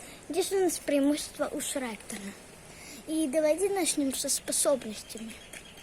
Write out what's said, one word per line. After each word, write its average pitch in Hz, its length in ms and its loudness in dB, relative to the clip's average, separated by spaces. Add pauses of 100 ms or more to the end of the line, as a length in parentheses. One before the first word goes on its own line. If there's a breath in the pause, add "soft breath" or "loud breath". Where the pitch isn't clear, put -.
(280 loud breath)
Здесь 349 240 0
у 392 120 4
нас 330 140 2
преимущество 285 720 2
у 294 120 -4
Шрайктерна. 208 680 -6 (760 loud breath)
И 320 200 0
давайте 311 440 4
начнем 294 440 2
со - 140 -2
способностями. 226 1040 -2 (500)